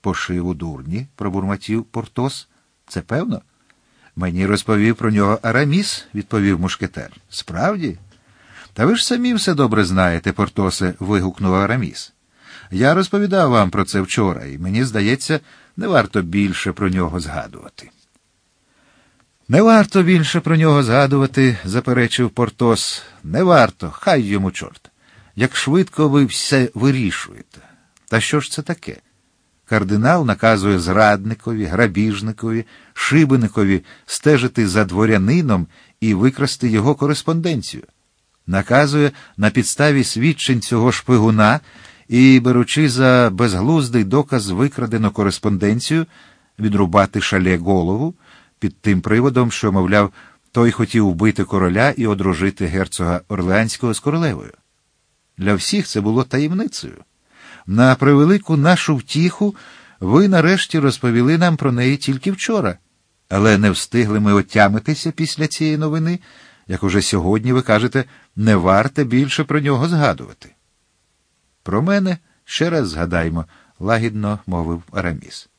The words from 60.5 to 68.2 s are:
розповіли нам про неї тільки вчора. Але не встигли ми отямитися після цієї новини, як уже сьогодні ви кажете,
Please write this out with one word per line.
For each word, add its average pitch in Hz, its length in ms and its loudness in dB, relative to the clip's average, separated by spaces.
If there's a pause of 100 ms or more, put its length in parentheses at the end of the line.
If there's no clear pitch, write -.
розповіли 131 600 2
нам 165 180 2
про 139 160 -2
неї 127 240 0
тільки 139 360 -4
вчора. 185 460 -2 (500)
Але 101 300 4
не 104 120 4
встигли 107 500 -2
ми 104 120 2
отямитися 107 800 0
після 156 360 -4
цієї 151 300 -2
новини, 160 420 -2 (500)
як 92 140 -4
уже 98 200 2
сьогодні 107 500 0
ви 127 100 2
кажете, 117 420 0 (320)